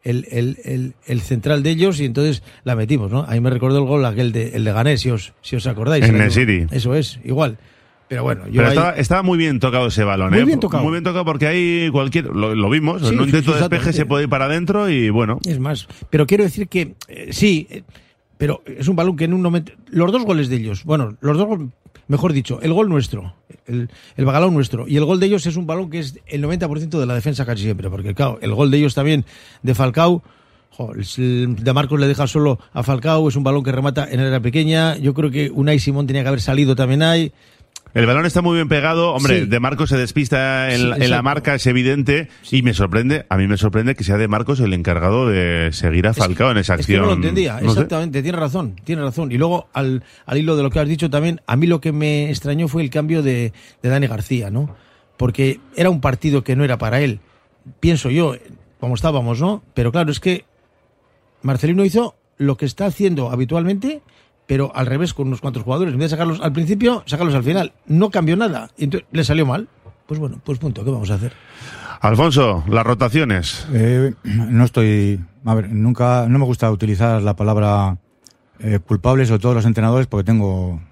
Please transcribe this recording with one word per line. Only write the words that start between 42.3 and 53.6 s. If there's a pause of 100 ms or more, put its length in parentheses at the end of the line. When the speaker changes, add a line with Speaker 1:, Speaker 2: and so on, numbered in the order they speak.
Speaker 1:
Sí.
Speaker 2:
Y
me
sorprende,
a
mí
me
sorprende
que
sea
De
Marcos
el
encargado
de
seguir
a
Speaker 1:
Es
que,
Speaker 2:
Falcao
en
esa
Speaker 1:
es
que
no
lo
Speaker 2:
acción.
Speaker 1:
entendía.
Speaker 2:
No
sé. (140)
Speaker 1:
Exactamente,
tiene
razón,
tiene
razón.
Y
luego,
al, (220)
al
hilo
de
lo
que
has
dicho
también,
a
mí
lo
que
me
extrañó
fue
el
cambio
de, (280)